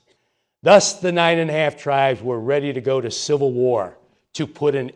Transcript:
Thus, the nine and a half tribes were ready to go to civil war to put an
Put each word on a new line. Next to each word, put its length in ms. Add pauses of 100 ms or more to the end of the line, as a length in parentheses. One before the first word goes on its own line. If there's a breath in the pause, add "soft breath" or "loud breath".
(640)
Thus, 300
the 180
nine 260
and 100
a 40
half 240
tribes 440
were 200
ready 320
to 80
go 200
to 120
civil 400
war 440 (360)
to 120
put 300
an 220